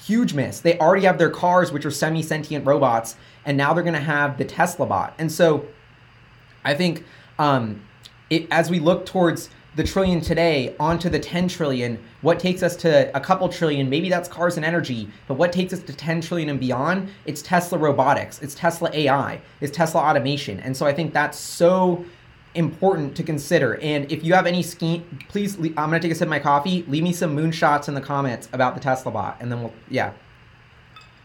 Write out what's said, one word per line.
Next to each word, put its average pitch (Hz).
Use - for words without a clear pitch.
Huge 226
miss. 131
They 170
already 180
have 156
their 156
cars, 180
which 147
are 143
semi-sentient 156
robots, 127
and 143
now 143
they're 170
gonna 160
have 143
the 131
Tesla 165
Bot. 95
And 160
so 151
I 139
think, 170
um, 120
it, 165
as 160
we 175
look 170
towards 170
the 156
trillion 180
today 156
onto 170
the 156
ten 180
trillion, 123
what 165
takes 180
us 170
to 147
a 139
couple 185
trillion, 147
maybe 170
that's 175
cars 175
and 156
energy, 131
but 135
what 175
takes 185
us 175
to -
ten 165
trillion 165
and 135
beyond, 139
it's -
Tesla 175
robotics, 143
it's 143
Tesla 170
A 151
I, 120
it's 143
Tesla 165
automation. 139
And 131
so 156
I 143
think 156
that's 147
so 180
important 165
to 165
consider. 151
And 147
if 156
you 165
have 185
any 175
scheme, 165
please, 202
le-, 160
I'm 156
gonna 165
take 165
a 160
sip 160
of -
my 151
coffee, 156
leave 147
me 175
some 165
moonshots 156
in 143
the 131
comments 139
about 127
the 131
Tesla 131
Bot, 104
and 120
then 120
we'll, 113
yeah. 107